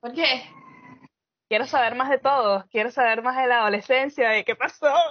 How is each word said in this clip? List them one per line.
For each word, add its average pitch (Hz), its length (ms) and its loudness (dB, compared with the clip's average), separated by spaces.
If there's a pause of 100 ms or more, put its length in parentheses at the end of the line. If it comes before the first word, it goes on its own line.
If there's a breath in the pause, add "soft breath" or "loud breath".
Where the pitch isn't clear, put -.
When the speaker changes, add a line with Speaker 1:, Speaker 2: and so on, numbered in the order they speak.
Speaker 1:
¿Por 240 140 -12
qué? 269 280 -2 (1040)
Speaker 2:
Quiero 214 180 0
saber 240 280 0
más 262 160 -4
de 269 80 2
todos, 226 520 0
quiero 226 200 -2
saber 226 320 0
más 254 140 -2
de 262 100 0
la 247 140 2
adolescencia, 233 680 0
de 214 140 0
qué 226 120 -4
pasó. 294 360 -2 (180)